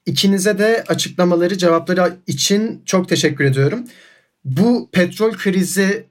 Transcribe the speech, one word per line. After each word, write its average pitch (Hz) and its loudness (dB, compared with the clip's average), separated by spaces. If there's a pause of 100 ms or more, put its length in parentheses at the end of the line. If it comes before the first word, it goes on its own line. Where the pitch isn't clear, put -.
ikinize 196 0
de 220 0
açıklamaları, 180 0
cevapları 175 0 (140)
için 208 -2
çok 180 0
teşekkür 147 0
ediyorum. 139 0 (600)
Bu 202 2
petrol 185 0
krizi 190 -2